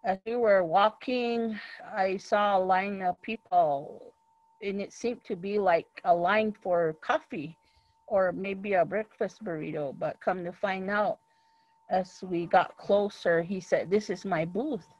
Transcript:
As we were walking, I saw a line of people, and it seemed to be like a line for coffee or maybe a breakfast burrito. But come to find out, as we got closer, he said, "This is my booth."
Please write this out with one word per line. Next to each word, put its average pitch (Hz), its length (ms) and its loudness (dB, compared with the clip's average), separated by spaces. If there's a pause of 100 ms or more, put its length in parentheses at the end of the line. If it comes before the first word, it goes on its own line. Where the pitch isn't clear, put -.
As 190 220 0
we 233 100 -4
were 202 280 4
walking, 226 920 2 (360)
I 190 240 0
saw 208 400 2
a - 60 4
line 190 380 0
of 180 200 -2
people, 165 880 -2 (500)
and 202 180 -4
it 196 120 -8
seemed - 320 -6
to 202 120 -6
be 202 220 -4
like 180 460 2
a 180 100 6
line 208 380 2
for 170 480 0
coffee 170 560 -4 (500)
or 190 260 2
maybe 190 420 -4
a 175 100 4
breakfast 208 600 -6
burrito. 156 540 -6
But 156 220 -6
come 185 240 -2
to 175 80 -8
find 190 380 -4
out, 208 280 -2 (680)
as 185 340 -2
we 175 240 -2
got - 300 2
closer, 202 680 2
he 185 180 -4
said, 170 300 -2
"This 208 200 0
is 180 140 -6
my 170 200 -2
booth." 226 420 -4 (140)